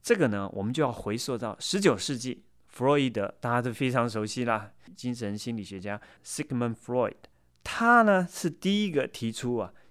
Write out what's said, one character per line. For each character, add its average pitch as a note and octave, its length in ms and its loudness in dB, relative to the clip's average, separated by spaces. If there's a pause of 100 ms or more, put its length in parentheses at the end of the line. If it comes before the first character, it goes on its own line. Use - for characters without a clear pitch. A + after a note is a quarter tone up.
这 - 140 2
个 E3 120 2
呢， G2+ 260 -2
我 G2 80 -4
们 A2 120 -2
就 D#3 100 2
要 B2+ 80 0
回 G#2+ 240 -4
溯 A#2+ 220 -4
到 A2 220 -6
十 - 200 -2
九 D#3+ 180 6
世 C3+ 200 -4
纪， A#2+ 260 -8 (240)
弗 - 160 -8
洛 C#3+ 160 6
伊 C3+ 100 2
德， G#2 300 -4
大 A#2+ 100 -4
家 A#2+ 120 2
都 A#2+ 100 -2
非 B2+ 180 0
常 A#2+ 200 2
熟 G#2+ 160 -2
悉 B2 180 -4
啦， G#2+ 280 -2 (240)
精 B2 200 -4
神 G#2 220 -6
心 A#2 180 -6
理 G#2+ 80 -8
学 F#2+ 160 -12
家 G2+ 220 -8 (240)
Sigmund A#2+ 500 -4
Freud。 A#2+ 400 -2 (480)
他 A#3 380 6
呢， F#3+ 280 6
是 - 200 -4
第 G3 340 0
一 G3 80 -2
个 C3+ 160 0
提 A2+ 240 -4
出 A#2+ 260 -2
啊， G2 160 -4 (180)